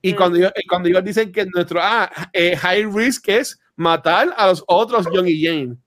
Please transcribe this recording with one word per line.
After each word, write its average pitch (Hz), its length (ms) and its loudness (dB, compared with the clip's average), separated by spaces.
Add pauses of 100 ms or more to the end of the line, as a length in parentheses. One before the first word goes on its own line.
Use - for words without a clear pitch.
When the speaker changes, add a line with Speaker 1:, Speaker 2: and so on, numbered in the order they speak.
Speaker 1:
Y 185 140 -2
Speaker 2:
Mm. - 20 -6
Speaker 1:
cuando 175 220 2
ellos, 185 180 2
y 202 100 -8
cuando 180 220 -2
ellos 185 160 2
dicen 208 260 -2
que 202 160 -2
nuestro, 175 360 -2
ah, 208 280 0 (220)
eh, 175 240 0
high 185 300 0
risk 214 420 -2
es 220 320 -2 (160)
matar 165 600 2
a 208 120 2
los 185 180 0
otros 214 460 2
John 185 160 2
y 156 160 0
Jane. 143 320 -4 (100)